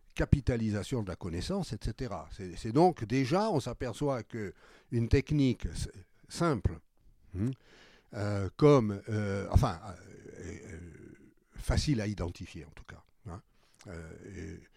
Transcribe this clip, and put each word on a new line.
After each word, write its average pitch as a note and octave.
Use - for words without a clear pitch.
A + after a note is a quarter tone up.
capitalisation A#2
de F#2+
la E2+
connaissance, F#2+
et G#2+
cetera. G#2
C'est, F2+
c'est A#2
donc D#3
déjà, C3+
on D#3
s'aperçoit B2
que G#2
une A#2
technique C#3
s-, -
simple, A#2+
hmm, G2
euh, G2+
comme, A#2+
euh, G2+
enfin, F#2+
euh, -
euh, E2
facile A#2+
à G2
identifier F#2
en -
tout -
cas, -
hein, F2+
euh, E2+